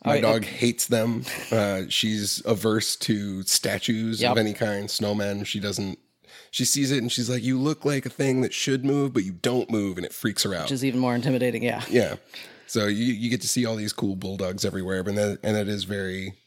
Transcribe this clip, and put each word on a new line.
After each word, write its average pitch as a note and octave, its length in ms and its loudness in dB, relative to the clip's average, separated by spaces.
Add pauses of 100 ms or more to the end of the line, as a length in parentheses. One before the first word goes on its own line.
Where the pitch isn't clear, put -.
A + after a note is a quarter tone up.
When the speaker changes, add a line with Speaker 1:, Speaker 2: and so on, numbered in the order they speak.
Speaker 1:
Oh, - 80 0
Speaker 2:
My D3 60 6
Speaker 1:
it C#3 60 2
Speaker 2:
dog A2 220 4
hates - 420 0
them. A#2 380 2 (280)
Uh, G2+ 380 2
she's G#2+ 560 0
averse A2 500 2
to G2+ 460 -2
statues A2 800 0
Speaker 1:
Yep. A#2+ 100 6
Speaker 2:
of A#2+ 60 4
any G#2 160 2
kind, G#2 340 -2
snowmen. G#2 560 -2
She G#2 160 -4
doesn't, G2+ 380 -4 (520)
she - 140 -2
sees C#3 260 2
it C#3+ 120 2
and A#2+ 100 -2
she's A#2 160 -2
like, B2 140 -2
"You B2+ 160 2
look D3+ 260 0
like C#3 220 0
a - 20 -8
thing C3 320 2
that A#2+ 140 0
should C3+ 280 0
move, C#3 300 2
but G2 120 2
you F#2+ 80 -4
don't A#2+ 360 0
move," G2+ 300 0
and F2 80 -6
it - 80 -12
freaks - 300 -2
her G2+ 100 -2
out. E2 100 -4
Speaker 1:
Which - 80 -4
is C3 140 -2
even B2+ 140 2
more B2 140 2
intimidating, A#2+ 480 0
yeah. A#2 280 -2
Speaker 2:
Yeah. G2+ 260 4 (500)
So G#2+ 200 0
you, A2+ 260 2
you A2+ 160 -2
get A2+ 140 -2
to - 60 -2
see B2 180 2
all A2+ 100 -2
these G#2+ 160 -4
cool G2 240 -2
bulldogs F#2+ 480 -4
everywhere, F#2+ 360 -2
and G2+ 180 -2
that, G#2 240 2
and G#2+ 120 2
that G#2 140 0
is G2+ 160 -4
very F#2+ 480 -6 (140)